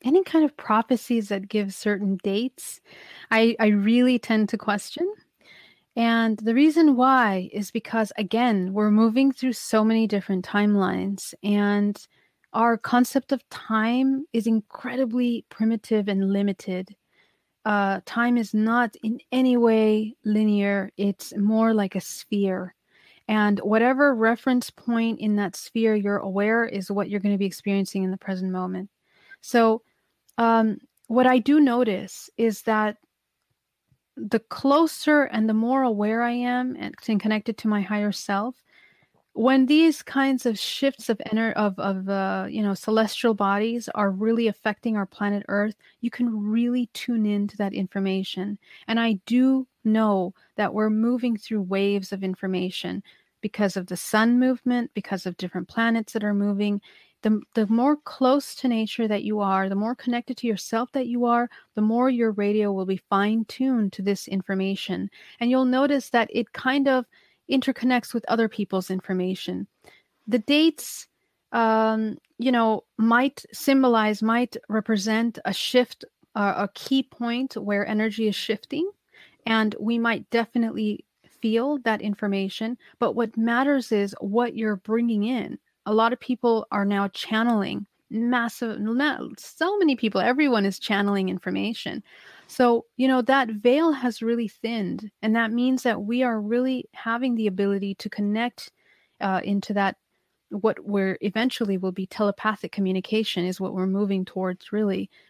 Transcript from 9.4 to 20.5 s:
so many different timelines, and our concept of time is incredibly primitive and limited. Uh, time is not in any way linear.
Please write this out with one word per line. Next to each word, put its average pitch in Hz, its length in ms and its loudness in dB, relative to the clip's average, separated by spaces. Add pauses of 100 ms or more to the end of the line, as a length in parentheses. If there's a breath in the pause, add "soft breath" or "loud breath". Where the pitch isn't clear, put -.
so 220 300 0
many 226 240 4
different 196 360 -2
timelines, 196 920 0 (100)
and 202 520 2 (580)
our 233 240 2
concept 247 540 0
of 254 180 -4
time 254 840 0
is 226 140 -2
incredibly 240 1000 -2
primitive 220 580 0
and 196 260 0
limited. 196 600 -4 (680)
Uh, 196 420 0
time 240 320 0
is 226 160 -2
not 226 500 2
in 226 160 -4 (120)
any 254 240 4
way 220 600 4 (100)
linear. 202 720 2